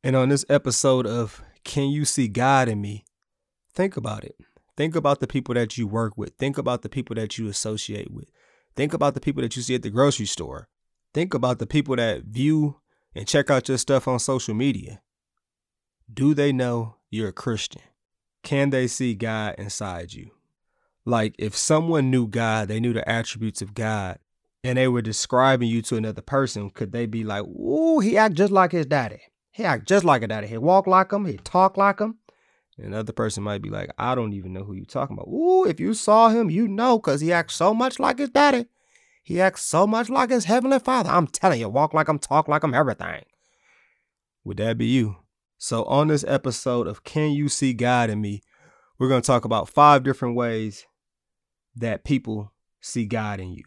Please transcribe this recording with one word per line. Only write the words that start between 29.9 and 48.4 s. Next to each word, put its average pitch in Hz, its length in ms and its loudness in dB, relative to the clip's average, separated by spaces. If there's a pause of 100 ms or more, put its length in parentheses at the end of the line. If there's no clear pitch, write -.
like 139 180 4
a 110 60 -4
daddy. 104 180 -4
He 113 120 -10
walk 180 280 4
like 190 260 4
him. 202 120 -2
He 139 140 -6
talk 185 380 2
like 196 240 2
him." 220 180 -4 (580)
And 113 120 -14
another 107 240 -6
person 107 300 -4
might 101 200 -6
be 101 80 -10
like, 101 260 -8
"I 131 180 -2
don't 110 200 -2
even 92 180 -10
know 95 120 -10
who 101 100 -12
you 95 100 -12
talking 135 320 -6
about." - 120 -12
Ooh, 359 360 4
if 156 160 -2
you 190 140 0
saw 220 340 6
him, 220 220 2
you 208 180 0
know, 226 300 2
'cause 143 220 0
he 160 120 0
acts 170 220 0
so 185 180 2
much 254 260 0
like 262 200 0
his 277 120 -4
daddy. 277 360 4 (560)
He 175 180 -2
acts 185 220 2
so 180 240 4
much 220 220 0
like 254 220 2
his 233 160 2
heavenly 247 320 2
father. 247 320 0
I'm 170 160 4
telling 151 340 2
you, 113 80 -4
walk 139 240 0
like 156 160 2
him, 151 100 0
talk 151 300 2
like 151 160 0
him, 143 100 0
everything. 113 500 -2 (1200)
Would 101 120 -8
that 113 220 -2
be 117 80 0
you? 117 300 2 (420)
So 113 260 -4
on 147 240 2
this 147 180 2
episode 123 600 -2
of - 180 -10
Can 151 280 -2
You 147 160 0
See 135 260 0
God 120 360 2
in 107 100 -2
Me, 104 220 -6 (560)